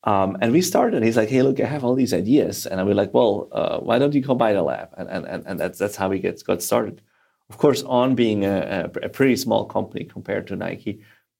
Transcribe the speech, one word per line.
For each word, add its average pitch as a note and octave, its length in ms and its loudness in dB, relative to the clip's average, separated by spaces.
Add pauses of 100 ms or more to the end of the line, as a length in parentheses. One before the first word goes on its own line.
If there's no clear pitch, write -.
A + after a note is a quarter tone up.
Um, F#2+ 380 2
and A2+ 100 2
we E3 120 4
started, F3+ 400 2
he's A2+ 160 2
like, A2 100 2
"Hey, B2+ 140 2
look, C3+ 180 2
I A2 60 0
have C3+ 180 -4
all B2 100 2
these B2+ 200 0
ideas." G2+ 500 2
And F#2+ 220 -2
we're G2+ 80 2
like, G2+ 180 0
"Well, A2+ 400 2
uh, D#2+ 280 -2
why A#2 180 0
don't C#3+ 160 2
you C3+ 80 2
come C3 160 0
by A2 160 2
the F#2+ 80 2
lab?" B1+ 340 -4
And, - 140 -10
and, F#2 160 -8
and, - 200 -10
and F2+ 140 -8
that's, F2+ 180 -6
that's G2+ 160 -4
how F#2+ 140 -4
we F#2+ 120 -2
get, F2+ 220 -6
got F#2 200 -2
started. A#2 400 -2 (480)
Of - 80 -18
course, C#3+ 240 4
On B2+ 320 2
being G#2+ 320 2
a, F#2 480 -2
a, - 100 -6
a - 60 -6
pretty C3+ 260 2
small G#2+ 300 0
company - 400 -6
compared G2+ 400 -8
to G2 100 -8
Nike, F#2+ 460 -8 (380)